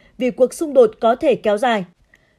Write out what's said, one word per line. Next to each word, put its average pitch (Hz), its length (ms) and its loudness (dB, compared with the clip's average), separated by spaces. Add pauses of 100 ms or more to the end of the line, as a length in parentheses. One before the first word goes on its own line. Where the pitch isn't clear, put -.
(180)
vì 247 120 -2
cuộc 247 240 -2
xung 302 200 -8
đột 240 160 6 (100)
có 233 140 2
thể 262 200 0
kéo 208 240 -2
dài. 220 260 -2 (540)